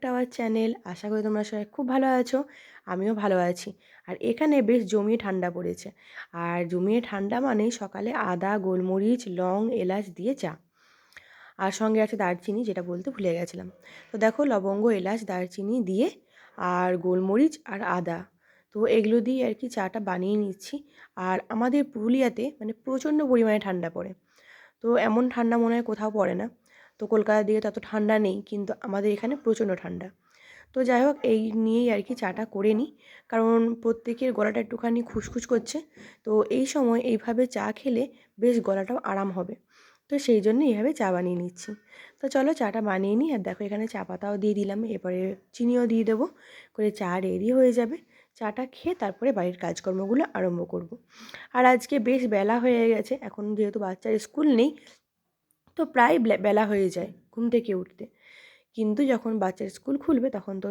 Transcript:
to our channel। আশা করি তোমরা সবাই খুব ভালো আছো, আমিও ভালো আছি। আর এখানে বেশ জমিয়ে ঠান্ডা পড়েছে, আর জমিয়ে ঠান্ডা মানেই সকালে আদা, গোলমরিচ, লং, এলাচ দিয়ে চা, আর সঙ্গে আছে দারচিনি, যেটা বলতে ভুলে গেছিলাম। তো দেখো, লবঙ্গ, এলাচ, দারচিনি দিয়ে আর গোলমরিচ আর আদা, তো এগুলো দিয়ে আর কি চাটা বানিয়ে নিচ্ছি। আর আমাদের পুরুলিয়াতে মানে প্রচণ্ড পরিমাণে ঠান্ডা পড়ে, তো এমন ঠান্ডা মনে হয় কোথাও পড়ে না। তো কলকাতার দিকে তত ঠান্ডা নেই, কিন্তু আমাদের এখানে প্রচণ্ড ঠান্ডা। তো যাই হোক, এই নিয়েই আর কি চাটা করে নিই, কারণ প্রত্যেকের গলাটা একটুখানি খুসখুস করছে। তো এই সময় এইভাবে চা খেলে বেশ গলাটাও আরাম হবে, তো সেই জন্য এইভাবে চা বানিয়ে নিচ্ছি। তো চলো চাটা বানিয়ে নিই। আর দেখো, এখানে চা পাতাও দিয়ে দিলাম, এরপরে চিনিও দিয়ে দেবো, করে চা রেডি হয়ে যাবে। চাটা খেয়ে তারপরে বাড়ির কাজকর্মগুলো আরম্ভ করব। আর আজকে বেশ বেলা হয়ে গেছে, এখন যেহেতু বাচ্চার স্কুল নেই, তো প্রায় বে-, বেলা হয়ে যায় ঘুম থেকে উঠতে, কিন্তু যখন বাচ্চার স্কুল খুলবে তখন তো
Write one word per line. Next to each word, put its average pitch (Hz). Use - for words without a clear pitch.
to 262
our 247
channel। 220
আশা 190
করি 214
তোমরা 214
সবাই 208
খুব 277
ভালো 262
আছো, 247
আমিও 190
ভালো 196
আছি। 180
আর 185
এখানে 294
বেশ 240
জমিয়ে 214
ঠান্ডা 185
পড়েছে, 175
আর 170
জমিয়ে 190
ঠান্ডা 202
মানেই 233
সকালে 202
আদা, 185
গোলমরিচ, 190
লং, 185
এলাচ 190
দিয়ে 226
চা, 160
আর 190
সঙ্গে 220
আছে 214
দারচিনি, 190
যেটা 185
বলতে 180
ভুলে 190
গেছিলাম। 180
তো -
দেখো, 220
লবঙ্গ, 196
এলাচ, 196
দারচিনি 185
দিয়ে 214
আর 180
গোলমরিচ 190
আর 196
আদা, 170
তো -
এগুলো 220
দিয়ে 262
আর 220
কি 254
চাটা 196
বানিয়ে 185
নিচ্ছি। 196
আর 185
আমাদের 247
পুরুলিয়াতে 240
মানে 214
প্রচণ্ড 285
পরিমাণে 220
ঠান্ডা 180
পড়ে, 185
তো 233
এমন 226
ঠান্ডা 233
মনে 233
হয় 240
কোথাও 214
পড়ে 180
না। 226
তো 214
কলকাতার 214
দিকে 214
তত 208
ঠান্ডা 214
নেই, 190
কিন্তু 202
আমাদের 202
এখানে 240
প্রচণ্ড 214
ঠান্ডা। 180
তো 262
যাই 247
হোক, 294
এই 220
নিয়েই 233
আর 202
কি 254
চাটা 202
করে 202
নিই, 302
কারণ 226
প্রত্যেকের 233
গলাটা 214
একটুখানি 233
খুসখুস -
করছে। 226
তো 214
এই 262
সময় 240
এইভাবে 226
চা 208
খেলে 247
বেশ 240
গলাটাও 196
আরাম 196
হবে, 185
তো 285
সেই 226
জন্য 220
এইভাবে 220
চা 208
বানিয়ে 180
নিচ্ছি। 180
তো 277
চলো 269
চাটা 214
বানিয়ে 196
নিই। 311
আর 202
দেখো, 190
এখানে 208
চা 196
পাতাও 202
দিয়ে 208
দিলাম, 196
এরপরে 185
চিনিও 247
দিয়ে 226
দেবো, 226
করে 214
চা 185
রেডি 185
হয়ে 254
যাবে। 240
চাটা 220
খেয়ে 349
তারপরে 220
বাড়ির 180
কাজকর্মগুলো 190
আরম্ভ 175
করব। 175
আর 247
আজকে 247
বেশ 254
বেলা 208
হয়ে 240
গেছে, 214
এখন 208
যেহেতু 208
বাচ্চার 190
স্কুল 302
নেই, 294
তো 330
প্রায় 254
বে-, 202
বেলা 208
হয়ে 196
যায় 180
ঘুম 233
থেকে 233
উঠতে, 208
কিন্তু 214
যখন 226
বাচ্চার 190
স্কুল 277
খুলবে 262
তখন 196
তো 202